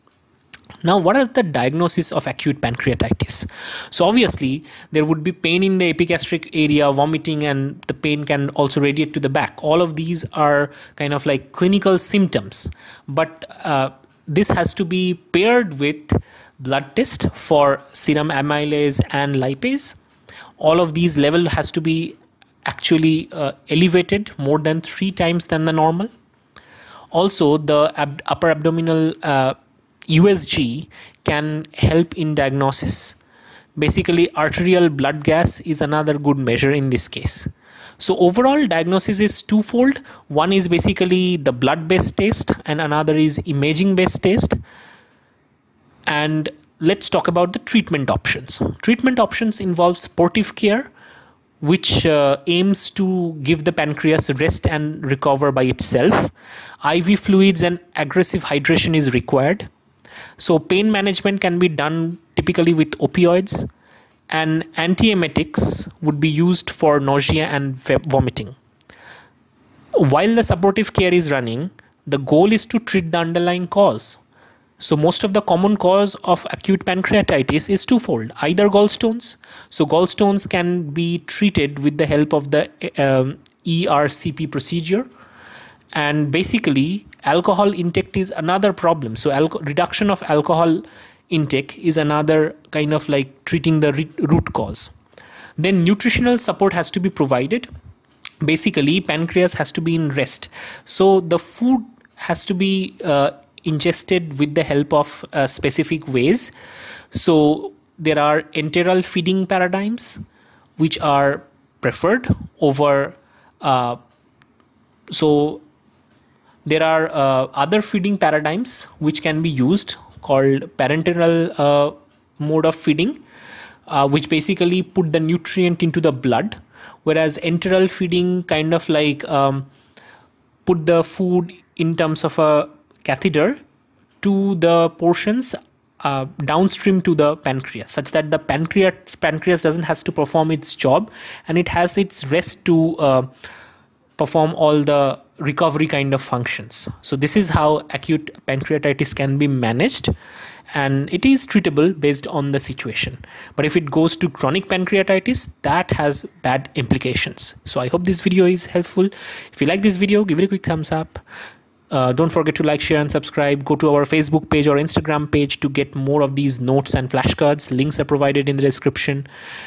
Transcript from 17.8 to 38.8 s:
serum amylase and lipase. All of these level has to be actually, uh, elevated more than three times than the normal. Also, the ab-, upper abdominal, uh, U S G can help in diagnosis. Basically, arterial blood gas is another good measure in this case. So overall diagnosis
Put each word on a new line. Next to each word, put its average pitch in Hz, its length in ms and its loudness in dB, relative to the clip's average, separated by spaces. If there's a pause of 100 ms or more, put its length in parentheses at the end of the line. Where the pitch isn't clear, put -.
serum 151 380 0
amylase 147 800 0
and 143 240 -2
lipase. 139 600 -4 (600)
All 160 240 2
of 165 140 0
these 170 240 0
level 156 280 2
has - 260 -2
to 160 100 -4
be 160 340 -4 (480)
actually, 160 680 0
uh, 151 200 -4 (160)
elevated 180 720 2
more 143 200 0
than 156 220 0
three - 300 -6
times 175 380 -2
than 160 180 0
the 160 60 2
normal. 160 360 0 (1040)
Also, 165 480 2
the 151 380 2
ab-, 143 300 -4
upper 165 220 0
abdominal, 160 640 0 (120)
uh, 135 280 2 (540)
U 165 220 6
S 185 160 2
G 135 440 -4 (360)
can 151 400 -2 (100)
help 160 420 0
in 156 180 -2
diagnosis. 135 800 -2 (640)
Basically, 170 560 0
arterial 175 540 2
blood 143 340 -2
gas 160 380 0
is 156 200 -4
another 151 380 0
good 143 180 2
measure 131 360 0
in 135 180 0
this 123 160 0
case. - 400 -6 (520)
So - 180 -2
overall 247 500 4
diagnosis 185 540 0